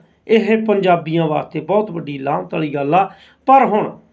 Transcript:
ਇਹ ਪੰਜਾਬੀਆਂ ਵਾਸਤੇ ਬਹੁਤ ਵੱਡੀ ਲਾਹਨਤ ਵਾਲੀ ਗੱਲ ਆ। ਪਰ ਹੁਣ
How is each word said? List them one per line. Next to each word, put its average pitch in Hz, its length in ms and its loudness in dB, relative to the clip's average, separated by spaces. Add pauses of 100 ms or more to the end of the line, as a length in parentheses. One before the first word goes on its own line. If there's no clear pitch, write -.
(280)
ਇਹ 220 380 2
ਪੰਜਾਬੀਆਂ 170 640 0
ਵਾਸਤੇ 156 340 -4
ਬਹੁਤ 208 300 -2
ਵੱਡੀ 147 280 -10
ਲਾਹਨਤ 160 340 -6
ਵਾਲੀ 156 200 -4
ਗੱਲ 143 220 -2
ਆ। 185 140 2 (380)
ਪਰ 262 180 6
ਹੁਣ 190 240 0 (240)